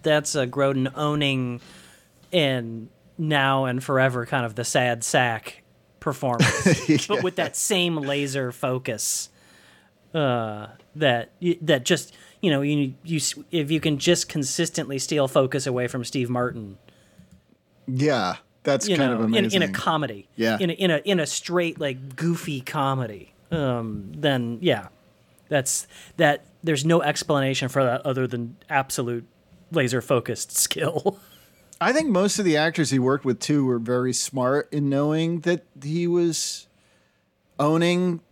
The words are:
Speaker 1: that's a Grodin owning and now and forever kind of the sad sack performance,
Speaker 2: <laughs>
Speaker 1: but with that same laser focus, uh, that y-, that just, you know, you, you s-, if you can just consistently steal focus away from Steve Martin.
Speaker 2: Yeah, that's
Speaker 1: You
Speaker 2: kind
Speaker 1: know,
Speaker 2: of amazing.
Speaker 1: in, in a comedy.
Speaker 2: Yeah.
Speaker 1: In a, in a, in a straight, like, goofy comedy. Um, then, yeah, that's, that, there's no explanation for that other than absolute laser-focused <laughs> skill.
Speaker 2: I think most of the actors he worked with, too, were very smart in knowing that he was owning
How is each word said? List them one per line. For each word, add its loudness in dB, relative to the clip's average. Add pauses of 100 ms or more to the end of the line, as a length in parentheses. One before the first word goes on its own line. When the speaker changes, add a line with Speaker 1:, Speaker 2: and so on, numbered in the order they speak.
Speaker 1:
that's 0
a 0
Grodin 0
owning -2 (720)
and 0 (280)
now 2
and -2
forever 2
kind -2
of -8
the -6
sad 0
sack -2 (360)
performance, 2
Speaker 2:
<laughs> -16
Speaker 1:
but 0
with -2
that -4
same 0
laser -2
focus, -4 (840)
uh, -2 (280)
that 2 (100)
y-, 0
that 2
just, 0 (260)
you 2
know, 2
you, 0 (100)
you -4
s-, -2 (160)
if -2
you 2
can 0
just 2
consistently -4
steal 0
focus 2
away 0
from -6
Steve -2
Martin. -4 (1120)
Speaker 2:
Yeah, 2 (260)
that's 2
Speaker 1:
You 2
Speaker 2:
kind 4
Speaker 1:
know, 0
Speaker 2:
of 2
amazing. 2
Speaker 1:
in, 2
in -2
a -6
comedy. -2
Speaker 2:
Yeah. 2
Speaker 1:
In 0
a, -2
in 0
a, 2
in 2
a 0
straight, -2
like, -6
goofy -4
comedy. -4 (180)
Um, -4
then, 0
yeah, 2 (600)
that's, -2 (320)
that, 2 (180)
there's 0
no 4
explanation 0
for 2
that 0
other 0
than -6 (120)
absolute -2 (460)
laser-focused 0
<laughs> -4
skill. -2 (600)
Speaker 2:
I 4
think 2
most 2
of 0
the 4
actors 2
he 2
worked 2
with, 0
too, 2
were 2
very 0
smart 0
in 0
knowing 0
that 0 (180)
he -2
was 0 (920)
owning 2 (100)